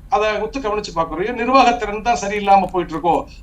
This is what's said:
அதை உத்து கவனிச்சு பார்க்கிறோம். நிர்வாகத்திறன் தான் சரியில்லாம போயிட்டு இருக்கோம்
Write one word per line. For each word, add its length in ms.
அதை 200
உத்து 300
கவனிச்சு 340
பார்க்கிறோம். 440
நிர்வாகத்திறன் 640
தான் 200
சரியில்லாம 440
போயிட்டு 280
இருக்கோம் 360